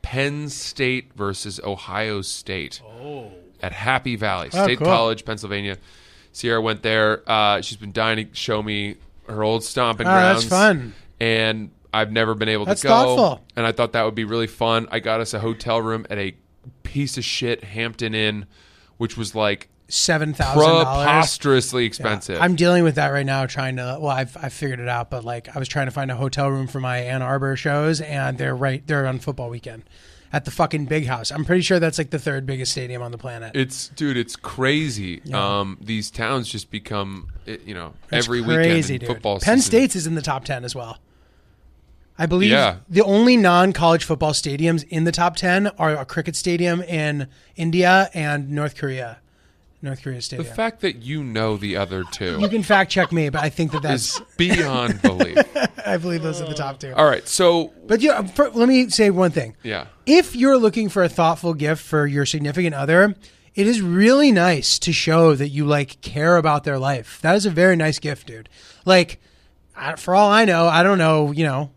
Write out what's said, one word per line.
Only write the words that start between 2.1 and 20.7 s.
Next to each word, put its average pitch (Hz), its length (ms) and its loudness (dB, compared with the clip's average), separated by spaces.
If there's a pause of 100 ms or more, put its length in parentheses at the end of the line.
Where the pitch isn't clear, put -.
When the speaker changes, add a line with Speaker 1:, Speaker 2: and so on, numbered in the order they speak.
Speaker 1:
State - 600 -10 (220)
Speaker 2:
Oh. 139 260 -14 (320)
Speaker 1:
at 90 120 -8
Happy 123 420 -2
Valley 95 380 -4
Speaker 3:
Oh, 185 100 0
Speaker 1:
State 127 140 0
Speaker 3:
cool. 151 100 0
Speaker 1:
College, 113 380 0
Pennsylvania. 101 520 -8 (540)
Sierra 113 300 -2
went 110 200 -2
there. 110 480 0
Uh, 104 300 2
she's - 180 -10
been 104 140 -14
dying 110 380 -2
to - 40 -20
show 107 300 -4
me 104 320 -6 (320)
her 107 160 -4
old 110 220 0
stomping 117 420 -2
Speaker 3:
Oh, 185 40 4
that's 185 340 4
Speaker 1:
grounds. 113 40 -8
Speaker 3:
fun. 180 440 2 (260)
Speaker 1:
And 110 520 0 (220)
I've 110 200 0
never 113 220 2
been 110 120 -2
able 107 160 0
Speaker 3:
That's 196 200 -2
Speaker 1:
to 143 40 0
go. 135 60 6
Speaker 3:
thoughtful. 175 480 4 (160)
Speaker 1:
And 117 100 0
I 113 60 0
thought 117 180 0
that 113 140 0
would 110 100 -2
be 113 80 -4
really 113 240 -2
fun. 113 440 0
I 113 100 -4
got 113 180 -2
us 113 140 -6
a 107 60 -4
hotel 113 420 -2
room 113 280 -4
at 104 80 -4
a 95 180 -6 (480)
piece 139 340 -6
of 117 80 -8
shit 120 400 -4
Hampton 110 500 -6
Inn, 107 300 -2 (500)
which 117 220 -4
was 107 180 -8
like 104 320 -2 (220)
Speaker 3:
Seven 156 440 0
thousand 139 280 2
dollars. 165 220 6 (220)